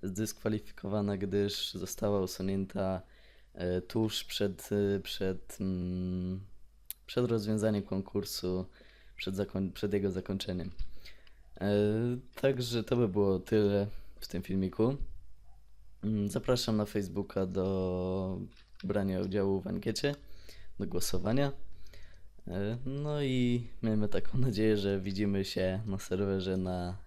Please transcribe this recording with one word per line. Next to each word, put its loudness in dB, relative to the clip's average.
zdyskwalifikowana, -2
gdyż -2
została 0
usunięta, -2
e, 0
tuż 0
przed, -4
e, 2
przed, -4
mm, -2
przed 0
rozwiązaniem 2
konkursu, -2
przed -6
zakon-, -2
przed -2
jego 2
zakończeniem. -4
E, 2
także 2
to 2
by 6
było 4
tyle 4
w -12
tym -4
filmiku. 2
Mm, 2
zapraszam 2
na 2
Facebooka -2
do 0
brania 0
udziału 2
w -8
ankiecie, -2
do -2
głosowania. 2
E, -2
no -2
i 2
miejmy 4
taką 6
nadzieję, 6
że 2
widzimy 2
się 0
na -2
serwerze 0
na -2